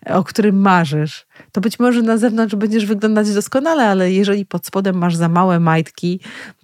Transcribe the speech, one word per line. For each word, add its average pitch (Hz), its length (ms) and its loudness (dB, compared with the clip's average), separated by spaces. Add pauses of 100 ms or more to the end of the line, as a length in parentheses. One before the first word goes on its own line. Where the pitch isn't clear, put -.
o - 180 0
którym 196 360 0
marzysz, 160 680 0 (260)
to 208 80 -4
być 214 180 -4
może 240 240 2
na 226 140 2
zewnątrz 226 380 0
będziesz 214 320 0
wyglądać 214 480 0
doskonale, 269 540 0
ale 185 240 2
jeżeli 196 340 0
pod - 200 -8
spodem 190 300 -2
masz 175 200 0
za 170 120 0
małe 170 320 2
majtki, 165 600 -2 (440)